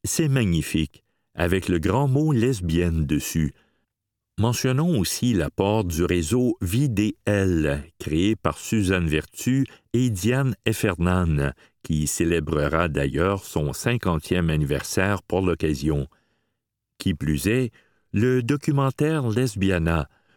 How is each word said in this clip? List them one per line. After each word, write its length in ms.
C'est 240
magnifique, 760
avec 360
le 100
grand 280
mot 240
lesbienne 720
dessus. 480
Mentionnons 640
aussi 340
l'apport 520
du 180
réseau 560
V 300
D 260
L, 600
créé 360
par 220
Suzanne 500
Vertu 580
et 160
Diane 460
Effernan, 880
qui 220
célébrera 840
d'ailleurs 560
son 260
cinquantième 800
anniversaire 760
pour 160
l'occasion. 680
Qui 160
plus 340
est, 240
le 320
documentaire 840
Lesbiana, 800